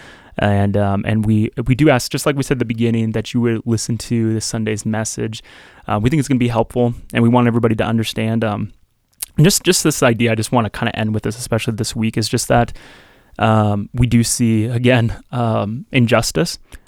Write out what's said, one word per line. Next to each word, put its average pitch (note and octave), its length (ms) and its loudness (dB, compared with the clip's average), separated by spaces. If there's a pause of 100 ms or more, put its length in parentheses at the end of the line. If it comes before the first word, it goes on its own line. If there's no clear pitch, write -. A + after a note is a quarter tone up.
(380)
And, G2+ 380 0
um, G2 300 0
and G#2+ 200 0
we, A2 240 2 (160)
we C3 80 2
do D3+ 160 4
ask, B2 200 0
just - 160 -6
like D3 100 0
we C3+ 60 -2
said C#3 140 0
at - 40 -6
the A#2+ 40 -2
beginning, A2+ 480 0
that A2 220 -6
you B2 80 2
would A#2 240 0
listen A2+ 320 -2
to A2+ 340 -2
this A2 140 -2
Sunday's A2 400 -4
message. A2 560 -4 (440)
Uh, G#2+ 160 -2
we A#2 80 2
think D#3 100 2
it's B2+ 80 -4
gonna C3 100 2
be A#2+ 100 2
helpful, A#2+ 460 0 (180)
and A#2+ 100 2
we A#2 60 4
want A#2+ 200 4
everybody A2+ 280 2
to G#2+ 80 -2
understand, A2 580 -2
um, G#2+ 300 -4 (680)
just, E3 220 4
just - 220 0
this D3+ 180 0
idea. A#2 300 2
I - 20 2
just A2 180 -4
wanna A#2 180 2
kinda - 280 -4
end G#2+ 160 -2
with G#2+ 100 -2
this, A#2 140 -4
especially A2+ 360 -2
this A2 200 -4
week, A2+ 220 -2
is A2+ 120 -2
just - 200 -2
that, A#2+ 240 2 (640)
um, G#2 540 2
we B2 140 2
do A#2 160 4
see, A2+ 420 0
again, A#2+ 580 2 (100)
um, A2+ 600 -2
injustice. A#2+ 640 2 (300)